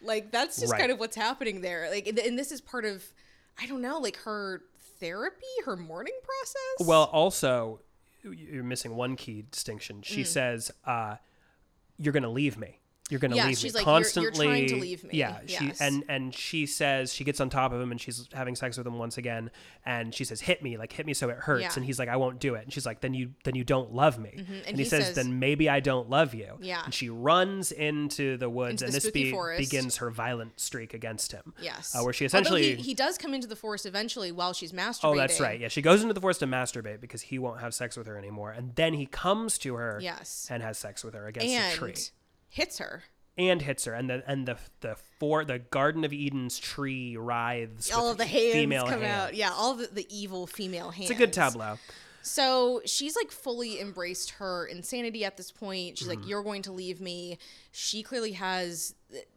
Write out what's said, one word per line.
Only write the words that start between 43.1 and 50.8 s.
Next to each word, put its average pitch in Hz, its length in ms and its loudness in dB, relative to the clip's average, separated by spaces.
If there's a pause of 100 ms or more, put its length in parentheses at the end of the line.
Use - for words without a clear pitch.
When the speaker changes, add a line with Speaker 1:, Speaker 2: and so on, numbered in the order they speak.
Speaker 2:
And 180 260 4
hits 139 240 -2
her. 117 80 -4
And 127 140 -2
the, 127 200 -2
and 135 180 -2
the, 123 100 -2 (220)
the 110 180 -6 (220)
for-, 151 260 2
the 131 140 -2
Garden 143 460 2
of 147 80 -2
Eden's 139 440 -2
tree 131 600 -4
writhes 117 760 -2
Speaker 1:
All 233 140 2
Speaker 2:
with 240 80 2
Speaker 1:
of 202 60 -4
the 226 80 2
hands 226 260 6
Speaker 2:
female 143 320 4
Speaker 1:
come 220 180 2
out. 202 280 0
Speaker 2:
hands. 196 60 -8
Speaker 1:
Yeah, 208 160 2
all 226 220 2
the, 240 140 -6
the 196 200 -8
evil 190 380 -8
female 180 440 -6